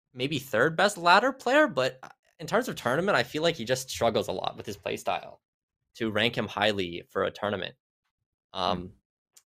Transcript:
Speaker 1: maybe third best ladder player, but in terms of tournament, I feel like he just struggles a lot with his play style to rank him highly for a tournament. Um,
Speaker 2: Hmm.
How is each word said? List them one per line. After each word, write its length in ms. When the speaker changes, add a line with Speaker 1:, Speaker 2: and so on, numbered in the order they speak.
Speaker 1:
maybe 260
third 360
best 220
ladder 340
player, 360
but 320
in 80
terms 200
of 80
tournament, 420
I 60
feel 180
like 140
he 100
just 240
struggles 380
a 60
lot 240
with 80
his 120
play 200
style 440
to 160
rank 260
him 100
highly 640
for 140
a 80
tournament. 420
Um, 260
Speaker 2:
Hmm. 60